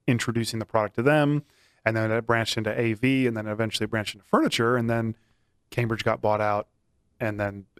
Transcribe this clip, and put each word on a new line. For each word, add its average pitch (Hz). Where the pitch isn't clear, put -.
introducing 117
the 107
product 107
to 120
them, 147
and 113
then 110
it 113
branched 117
into 107
A 117
V, 131
and 117
then 107
eventually 107
branched 107
into 104
furniture, 127
and 117
then 113
Cambridge 113
got 113
bought 107
out, 104
and 107
then 101